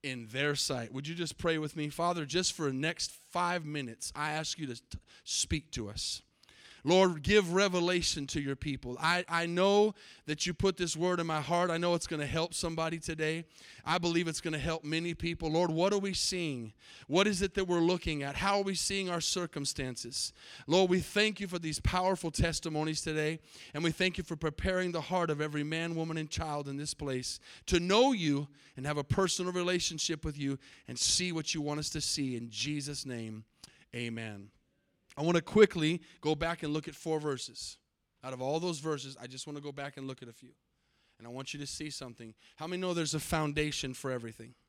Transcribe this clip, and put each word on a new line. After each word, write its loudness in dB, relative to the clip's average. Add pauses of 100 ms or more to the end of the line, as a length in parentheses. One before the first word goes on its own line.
in -6
their 0
sight.'" -2
Would -6
you -6
just -6
pray 0
with -4
me? -2
Father, -2
just 0
for -2
the 0
next -2 (200)
five 0
minutes, -6
I -2
ask -4
you -4
to -6
t-, -14 (240)
speak -2
to -6
us. -6 (640)
Lord, 6
give 6
revelation 2
to -4
your -4
people. -6
I, 2
I 0
know 6 (320)
that -2
you -2
put 2
this -2
word 2
in -2
my 0
heart. 2
I 0
know 2
it's -2
gonna -2
help -2
somebody -2
today. -2 (400)
I 2
believe 2
it's -4
gonna -2
help -2
many 0
people. -4
Lord, 4
what 4
are 4
we 0
seeing? -2 (360)
What 6
is 2
it 0
that 2
we're 4
looking 2
at? -6
How 2
are 0
we 0
seeing -2
our 0
circumstances? -4 (340)
Lord, 6
we 6
thank 2
you -6
for -6
these -4
powerful 2
testimonies 0
today, -2 (340)
and -2
we 4
thank 0
you -4
for -6
preparing 0
the -2
heart 0
of 0
every -2
man, -2
woman, -2
and -4
child -4
in -6
this -6
place -4 (240)
to 4
know 6
you 2 (300)
and -8
have -2
a -2
personal 2
relationship 0
with -6
you -2 (300)
and -8
see 2
what -2
you -2
want -2
us -4
to -4
see. -2
In -6
Jesus' -4
name, -8 (500)
amen. -8 (680)
I 0
wanna 6
quickly 6 (180)
go 2
back -4
and -4
look -2
at -12
four -4
verses. -8 (440)
Out -8
of -10
all -2
those -2
verses, -6
I -14
just -12
wanna -12
go -10
back -10
and -10
look -10
at -16
a -20
few. -20 (680)
And -20
I -14
want -10
you -10
to -8
see -10
something. -14 (220)
How -8
many -4
know -2
there's -2
a 0
foundation -2
for -6
everything? -8 (160)